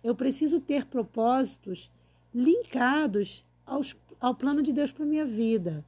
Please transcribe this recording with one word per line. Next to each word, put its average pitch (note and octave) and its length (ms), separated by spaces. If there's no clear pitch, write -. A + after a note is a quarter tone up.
eu A#3 120
preciso C4+ 460
ter C#4+ 240
propósitos A3+ 1040
linkados B3+ 1120
aos, C#4 320
ao B3 140
plano C#4+ 280
de C4+ 100
Deus C#4 200
pra D4+ 140
minha D4+ 180
vida. G#3+ 640